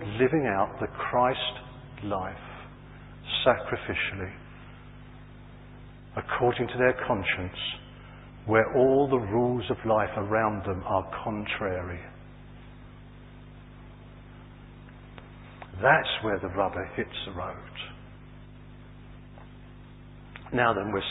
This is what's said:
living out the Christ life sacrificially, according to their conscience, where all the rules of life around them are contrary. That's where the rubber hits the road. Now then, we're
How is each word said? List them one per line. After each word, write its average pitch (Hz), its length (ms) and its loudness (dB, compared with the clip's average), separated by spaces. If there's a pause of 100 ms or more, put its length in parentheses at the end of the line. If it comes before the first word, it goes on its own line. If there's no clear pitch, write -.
(200)
living 135 260 6
out 98 340 4
the 110 60 0
Christ - 1160 0
life 98 320 -2 (1080)
sacrificially, - 880 2 (1800)
according - 520 2
to 123 100 -4
their 127 180 6 (120)
conscience, 92 500 0 (880)
where 110 300 6
all 135 320 8
the 131 100 6
rules 120 500 2
of 113 160 0
life 107 320 4
around 104 480 2
them 92 220 -2
are 95 240 2 (140)
contrary. 92 760 -2 (3750)
That's 156 260 6 (140)
where 104 160 2
the 95 100 -4
rubber 92 480 0
hits - 140 -2 (160)
the 101 60 -10
road. 87 240 -6 (3000)
Now 120 200 6
then, 101 200 0
we're 98 180 2